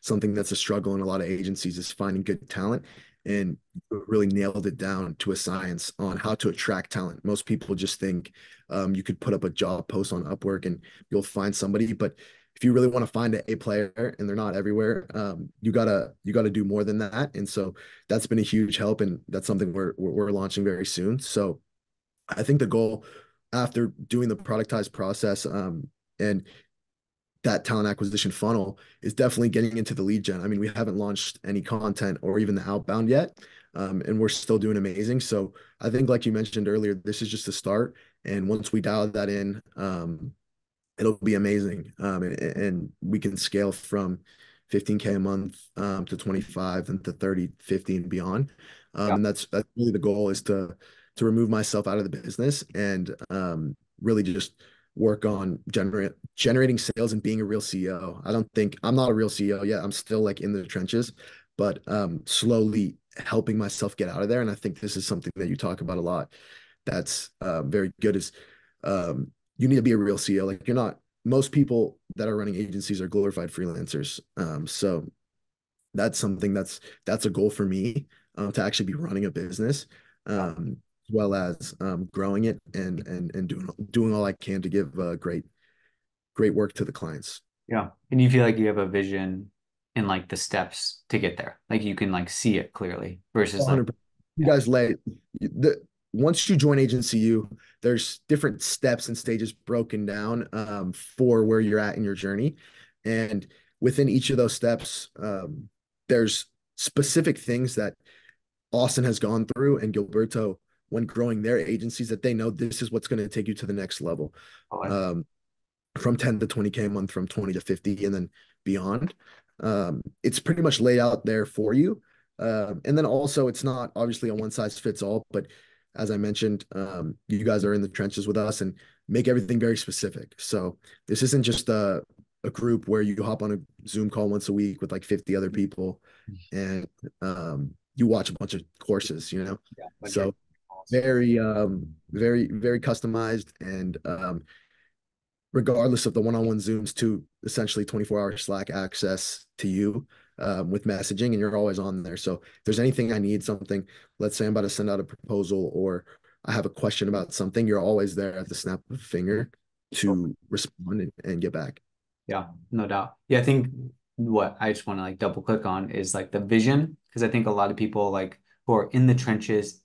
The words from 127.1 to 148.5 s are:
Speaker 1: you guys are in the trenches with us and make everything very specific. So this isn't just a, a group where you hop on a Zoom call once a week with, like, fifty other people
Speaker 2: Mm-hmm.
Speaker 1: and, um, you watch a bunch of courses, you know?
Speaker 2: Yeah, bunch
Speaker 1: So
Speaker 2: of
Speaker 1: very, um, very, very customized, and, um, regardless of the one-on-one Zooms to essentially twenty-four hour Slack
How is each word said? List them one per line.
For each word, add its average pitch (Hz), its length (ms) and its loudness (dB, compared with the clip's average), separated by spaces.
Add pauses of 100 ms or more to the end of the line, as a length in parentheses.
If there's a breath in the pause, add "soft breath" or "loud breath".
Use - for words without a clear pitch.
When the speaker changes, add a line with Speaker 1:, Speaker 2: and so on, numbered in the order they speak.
Speaker 1:
you 107 160 0
guys 107 220 4
are 104 80 4
in 104 80 2
the 98 80 -2
trenches 101 380 -4
with 104 100 2
us 101 240 0
and 95 140 -4 (320 soft breath)
make 117 200 2
everything 120 320 4
very 117 160 4
specific. - 640 -6
So 92 400 -4 (300 soft breath)
this 110 160 2
isn't 131 200 4
just 113 240 0
a, 104 360 2 (400)
a 107 80 -2
group 117 360 0
where 107 140 4
you 104 200 0
hop 110 200 -2
on 104 100 -2
a - 360 -8
Zoom 107 220 -2
call 107 200 0
once 104 200 -2
a 101 40 2
week 101 280 0
with, 95 100 -6
like, 95 120 -6
fifty 98 320 0
other 95 140 0
people 95 520 -4 (280 loud breath)
Speaker 2:
Mm-hmm. 92 280 -12
Speaker 1:
and, 95 300 -4 (340)
um, 82 500 -6 (240)
you 120 120 4
watch 107 220 2
a 85 40 -8
bunch 98 200 -8
of 87 80 -6 (180)
courses, 87 540 -4
you 92 100 -4
know? 101 160 -6 (180)
Speaker 2:
Yeah, - 80 -16 (140)
bunch 101 140 -10
Speaker 1:
So 98 160 2
Speaker 2:
of - 60 -6 (560)
Speaker 1:
very, 123 480 4
um, 101 560 0 (160)
very, 117 360 2
very 117 320 0
customized, 113 800 -2
and, 92 460 -6
um, 87 380 -6 (1080 soft breath)
regardless 120 540 4
of 117 80 0
the 113 80 4
one-on-one 113 380 2
Zooms 104 360 -2
to 110 280 2 (200)
essentially 107 400 -2
twenty-four 104 360 -2
hour 101 180 -2
Slack 98 320 -4